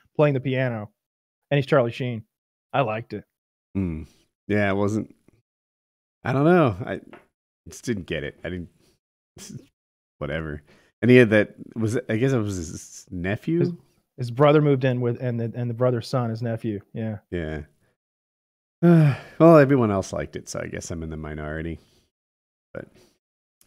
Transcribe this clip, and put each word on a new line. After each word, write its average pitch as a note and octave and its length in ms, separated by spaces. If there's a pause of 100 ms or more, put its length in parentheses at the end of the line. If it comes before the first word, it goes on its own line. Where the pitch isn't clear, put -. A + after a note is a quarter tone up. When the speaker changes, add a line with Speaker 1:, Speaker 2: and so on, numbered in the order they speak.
(160)
Speaker 1:
playing D3 180
the C3 60
piano. B2+ 500 (600)
And D3 80
he's C#3 80
Charlie A#2+ 260
Sheen. A#2+ 320 (480)
I B2+ 80
liked A2 320
it. G2+ 100 (540)
Speaker 2:
Hmm. E2+ 260 (460)
Yeah, G2+ 220
it F#2+ 40
wasn't, G2+ 400 (1080)
I A#2 80
don't C3+ 120
know. D#3+ 300 (100)
I - 160 (680)
just - 160
didn't G2+ 220
get D2 180
it. - 180
I E2+ 80
didn't, F2 200 (680)
<laughs> - 320 (480)
whatever. D2 440 (380)
And A#2 100
he B2 60
had B2 140
that, G#2 240 (200)
was A2 220
it... - 120
I A2+ 80
guess C3 160
it B2+ 60
was G#2 180
his - 540
nephew? G2 500
Speaker 1:
His, F3 100 (460)
his B2 140
brother D3 300
moved C#3+ 240
in B2 160
with, A#2+ 200
and B2 180
the, A2+ 160
and A#2+ 140
the A#2+ 60
brother's B2 340
son, A#2+ 220
his A2+ 120
nephew. A2+ 380 (120)
Yeah. A2 260 (120)
Speaker 2:
Yeah. D#2 360
<sighs> - 40 (1120)
Uh, D#3+ 300 (240)
well, D#3+ 200
everyone C3 340
else F#2+ 200
liked D2+ 220
it, - 140
so - 120
I E2 60
guess E2+ 240
I'm E2 140
in D#2+ 60
the D#2+ 60
minority. D#2 640 (960)
But G1+ 140 (800)